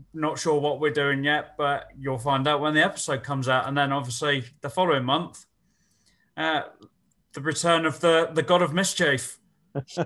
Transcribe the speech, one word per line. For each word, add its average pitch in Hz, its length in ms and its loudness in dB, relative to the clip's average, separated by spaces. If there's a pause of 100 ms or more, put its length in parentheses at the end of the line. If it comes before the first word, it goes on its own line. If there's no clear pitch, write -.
(140)
not 156 240 -6
sure 151 200 2
what 143 220 -2
we're 151 120 0
doing 143 300 0
yet, 147 340 -2
but 143 400 -2
you'll 135 220 -4
find 135 300 0
out 147 120 2
when 151 140 0
the 151 80 6
episode 143 400 -2
comes 135 260 -4
out. 131 200 2
And 139 100 -4
then 139 140 2
obviously 139 520 -2 (180)
the 139 80 -8
following 160 340 2
month, 156 400 -2 (920)
uh, 156 260 -2 (720)
the 147 80 -8
return 165 440 2
of 156 140 -4
the, 165 320 4
the 156 100 0
God 180 200 4
of 151 120 0
Mischief 170 640 0 (680)